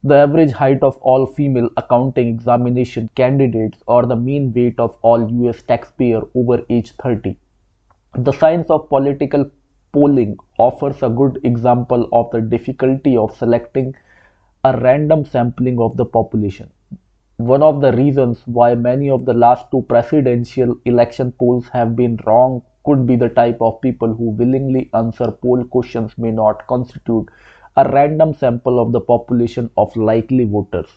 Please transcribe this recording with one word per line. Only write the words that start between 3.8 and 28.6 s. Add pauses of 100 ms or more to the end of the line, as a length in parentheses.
or
the
mean
weight
of
all
U
S
taxpayer (140)
over
age
thirty. (760)
The
science
of
political (440)
polling (220)
offers
a
good
example
of
the
difficulty
of
selecting (680)
a
random
sampling
of
the
population. (680)
One
of
the
reasons
why
many
of
the
last
two
presidential
election
polls
have
been
wrong (220)
could
be
the
type
of
people
who
willingly
answer
poll
questions
may
not
constitute (500)
a
random
sample